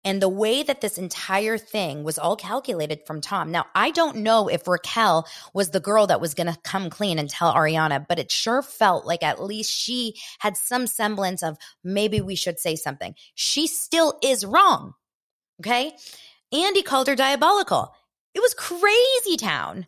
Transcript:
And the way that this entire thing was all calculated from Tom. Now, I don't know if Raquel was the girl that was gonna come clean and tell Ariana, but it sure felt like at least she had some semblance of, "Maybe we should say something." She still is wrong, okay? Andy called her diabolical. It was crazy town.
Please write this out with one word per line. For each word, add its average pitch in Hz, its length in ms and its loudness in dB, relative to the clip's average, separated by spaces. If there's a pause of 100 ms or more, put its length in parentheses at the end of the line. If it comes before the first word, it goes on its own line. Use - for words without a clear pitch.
And 196 160 0
the 190 60 4
way 220 360 0
that 277 180 -2
this 208 160 -4
entire 196 600 -2
thing 165 460 -6
was 156 160 -6
all 170 160 0
calculated 165 720 -6
from 156 140 -8
Tom. 170 320 -4
Now, 165 200 0
I 233 180 2
don't 311 260 0
know 220 320 2
if - 180 -2
Raquel 175 580 2 (280)
was 190 160 0
the 185 100 -2
girl 208 280 4
that 117 120 4
was 160 140 -4
gonna 170 280 -4
come 190 280 -6
clean 180 300 -2
and 147 100 -4
tell 170 240 2
Ariana, 156 520 2
but 170 140 0
it - 100 -6
sure 247 320 0
felt 190 440 2
like 170 180 -2
at 151 180 -2
least 196 300 -6
she 233 440 -4 (240)
had 208 180 -2
some 247 300 -2
semblance 196 540 -2
of, 156 160 -4 (280)
"Maybe 196 340 0
we 185 160 -6
should 170 240 -4
say 160 160 -2
something." 139 400 -8 (180)
She - 320 -2
still - 560 0
is 247 240 2
wrong, 247 480 4 (680)
okay? 247 340 -2 (560)
Andy 381 320 2
called 262 240 2
her 277 80 2
diabolical. 277 800 2 (380)
It 392 80 -2
was 480 120 4
crazy 427 840 2
town. 151 500 -4